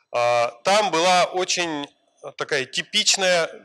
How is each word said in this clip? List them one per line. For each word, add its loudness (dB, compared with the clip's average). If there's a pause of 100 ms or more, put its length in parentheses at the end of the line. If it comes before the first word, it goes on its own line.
(120)
а, 2 (140)
там 2
была 4
очень -4 (480)
такая -4
типичная, -2 (160)